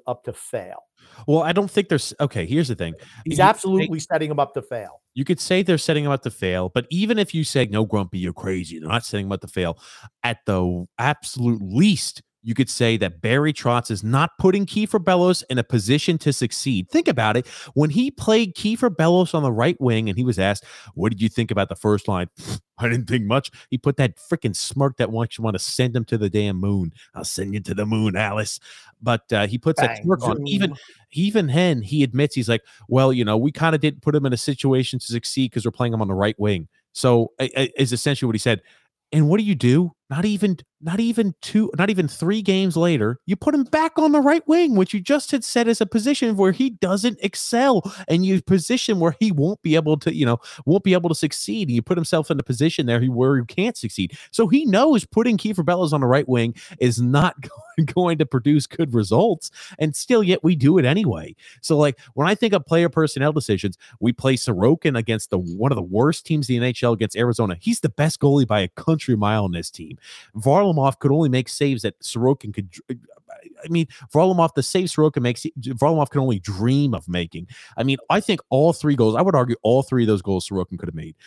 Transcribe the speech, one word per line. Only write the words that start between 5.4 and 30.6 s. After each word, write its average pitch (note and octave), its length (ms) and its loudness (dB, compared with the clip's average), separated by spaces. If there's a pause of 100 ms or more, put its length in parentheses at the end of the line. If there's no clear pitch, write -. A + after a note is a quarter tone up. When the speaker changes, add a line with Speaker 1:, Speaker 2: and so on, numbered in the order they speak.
Speaker 2:
say F#3 220 0
they're E3+ 140 2
setting D3+ 280 0
him C#3+ 60 0
up C3+ 120 -2
to A#2 80 -6
fail, F#2 380 -4
but B2 200 -4
even G#3+ 300 0
if F3+ 160 -2
you D#3+ 80 0
say, C3 220 0
"No, G#2+ 180 0
Grumpy, G2 360 -4
you're F2 120 -4
crazy, E2 480 -8
they're D#2 80 -12
not A#2 160 -2
setting G2+ 220 -6
him G2 80 -6
up F2+ 80 -6
to - 60 -18
fail," E2+ 300 -4 (460)
at A#2+ 220 -4
the F2+ 400 -2 (120)
absolute A#2+ 640 -2
least, C3+ 600 0 (200)
you A2+ 120 -6
could B2+ 160 0
say A2+ 260 0
that F2+ 240 -4
Barry C#3 320 0
Trotz A#2+ 400 -2
is F#2+ 100 -6
not C3 360 0
putting G3+ 280 0
Kiefer G#3 380 -2
Bellows F3+ 460 2
in B2+ 80 -2
a A2+ 60 0
position B2+ 560 0
to D3 120 0
succeed. A2+ 580 -2
Think E4 200 2
about A2+ 260 2
it. B2+ 100 -2 (280)
When D3+ 160 2
he B3 220 0
played G#3+ 440 0
Kiefer A3 400 -2
Bellows F3 380 2
on D#3 100 0
the C3 80 0
right A#2+ 300 0
wing A2+ 260 0
and F#2 100 -2
he B2+ 60 0
was A2 160 0
asked, G2+ 240 0 (300)
"What G#2 160 0
did G#2 120 -4
you A2 60 2
think A2 240 -2
about G2 160 0
the - 80 -10
first G#2 320 0
line?" F2+ 220 -2 (480)
"I A#2+ 100 -2
didn't A#2 200 -2
think A2+ 180 -2
much." B2 260 -2 (180)
He B2+ 80 -4
put C#3 200 -2
that C3 180 0
frickin' - 400 -6
smirk C#3 420 -2
that A2+ 140 -2
makes A2+ 260 -4
you A2+ 60 -8
wanna G#2 160 -2
send B2+ 380 -2
him A2+ 80 -2
to A#2 120 -4
the G#2 120 0
damn G#2 260 -2
moon. F#2+ 380 -2 (200)
"I'll - 120 -14
send G2 280 -8
you G#2+ 60 -4
to - 140 -8
the G#2 120 -4
moon, G#2+ 300 0
Alice." G#2 460 -4 (400)
But, A#2 300 -2
uh, G#2 160 2
he A#2 100 -4
puts D#3 220 -2
that A#2 160 0
Speaker 1:
Bang, G#2 80 -18
Speaker 2:
smirk F3 200 0
on. A2 140 0
Speaker 1:
boom. C#3 100 -8
Speaker 2:
Even, F#3+ 260 -2 (380)